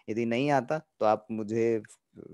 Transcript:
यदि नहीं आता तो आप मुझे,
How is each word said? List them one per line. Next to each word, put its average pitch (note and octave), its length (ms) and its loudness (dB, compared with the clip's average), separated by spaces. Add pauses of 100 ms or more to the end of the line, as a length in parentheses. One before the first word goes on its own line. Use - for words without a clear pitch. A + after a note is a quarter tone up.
यदि A2+ 180 -2
नहीं B2 240 0
आता C#3+ 280 2
तो - 280 -4
आप G#2+ 240 2
मुझे, A2 520 0 (520)